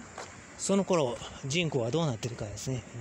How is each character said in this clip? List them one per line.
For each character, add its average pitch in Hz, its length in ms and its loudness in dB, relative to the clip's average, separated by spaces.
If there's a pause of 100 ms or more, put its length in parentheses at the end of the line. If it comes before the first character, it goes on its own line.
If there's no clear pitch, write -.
(580)
そ 196 200 4
の 190 80 4
頃、 135 320 4 (280)
人 160 240 2
口 139 120 2
は 117 100 2
ど 160 120 2
う - 20 4
な 139 80 2
っ 110 40 -2
て 120 120 -4
る 117 80 -6
か 117 80 -4
で 101 100 -8
す - 140 -6
ね。 127 120 -2 (200)